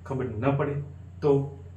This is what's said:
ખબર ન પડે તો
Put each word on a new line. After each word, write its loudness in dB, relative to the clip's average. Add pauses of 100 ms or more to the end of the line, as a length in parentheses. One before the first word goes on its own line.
ખબર -4
ન 2
પડે 0 (480)
તો 4 (180)